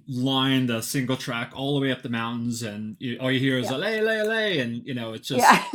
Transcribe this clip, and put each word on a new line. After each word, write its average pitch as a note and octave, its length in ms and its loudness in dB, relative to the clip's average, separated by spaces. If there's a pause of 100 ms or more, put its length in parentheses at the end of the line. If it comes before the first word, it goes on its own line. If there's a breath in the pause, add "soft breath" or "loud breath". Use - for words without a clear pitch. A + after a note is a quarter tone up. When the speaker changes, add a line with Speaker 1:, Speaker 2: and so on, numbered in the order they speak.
Speaker 1:
line C3 580 2
the A2+ 160 0
single C3 360 -2
track A#2+ 380 -6
all C#3 200 -2
the C#3 60 2
way C3+ 100 2
up B2 100 -2
the C3 80 -8
mountains, A#2 540 -2
and G#2+ 360 -6
you, A#2+ 200 -6
all C3 120 0
you C3 80 4
hear C3 180 2
is B2 120 0
Speaker 2:
Yeah. C3 80 -2
Speaker 1:
"Allez, G#3+ 220 -2
allez, A3 260 2
allez," G#3+ 360 0
and, A#2 240 -4
you C#3 80 -6
know, A#2 200 -6
it's - 140 -10
just A#3+ 120 0
Speaker 2:
Yeah. - 240 8 (120)